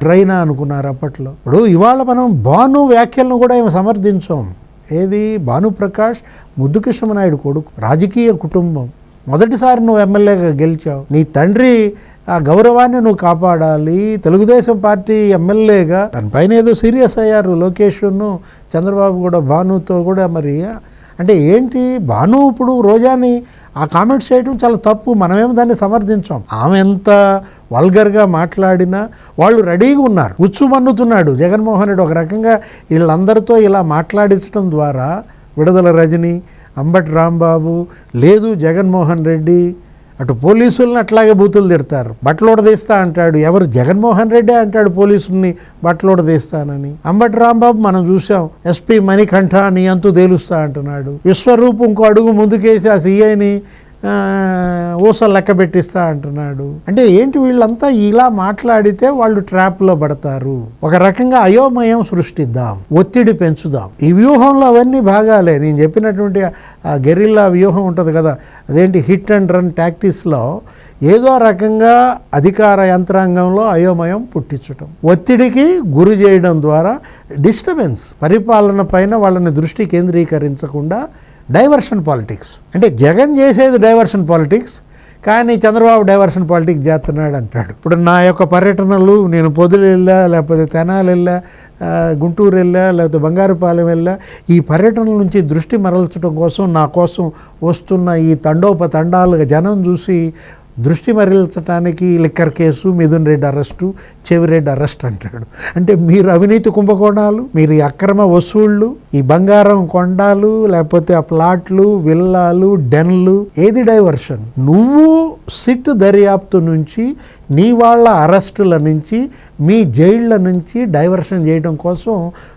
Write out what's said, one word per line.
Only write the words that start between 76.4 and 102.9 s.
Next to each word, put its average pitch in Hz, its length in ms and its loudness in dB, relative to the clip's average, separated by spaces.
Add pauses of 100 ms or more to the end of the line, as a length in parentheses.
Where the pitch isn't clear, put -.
ద్వారా 160 360 -2 (420)
డిస్టర్బెన్స్, 202 640 -2 (200)
పరిపాలన 202 600 0
పైన 190 340 -2
వాళ్ళని 185 360 0
దృష్టి 156 340 -4
కేంద్రీకరించకుండా 160 1200 -4 (440)
డైవర్షన్ 220 560 0
పాలిటిక్స్. 117 420 -6 (260)
అంటే 190 140 2
జగన్ 175 480 2
చేసేది 262 400 2
డైవర్షన్ 214 520 2
పాలిటిక్స్, 170 440 0 (540)
కానీ 233 260 0
చంద్రబాబు 226 480 2
డైవర్షన్ 190 480 0
పాలిటిక్స్ 165 380 -2
చేస్తున్నాడు 151 480 -2
అంటాడు. 113 340 -8
ఇప్పుడు 165 260 -4
నా 175 260 2
యొక్క 185 220 2
పర్యటనలు, 190 840 2
నేను 165 220 0
పొదిలి 175 340 2
వెళ్ళా, 185 440 2
లేకపోతే 160 380 0
తెనాలి 180 420 -2
వెళ్ళా, 180 340 -2 (420)
ఆ, 165 340 -2
గుంటూరు 180 380 0
వెళ్ళా, 185 360 0
లేకపోతే 165 260 0
బంగారుపాలెం 170 680 0
వెళ్ళా, 170 320 -2 (320)
ఈ 170 100 4
పర్యటనల 214 520 0
నుంచి 202 300 0
దృష్టి 156 360 -4
మరల్చడం 180 580 -4
కోసం, 170 380 -2
నా 156 120 0
కోసం 170 460 -2 (320)
వస్తున్న 180 460 -2
ఈ 160 260 0
తండోపతండాలుగా 170 1080 0
జనం 175 440 -2
చూసి 175 460 -4 (460)
దృష్టి 156 320 -2
మరల్చడానికి 175 1080 0
లిక్కర్ 165 320 -2
కేసు, 160 380 -2
మిథున్ 165 380 0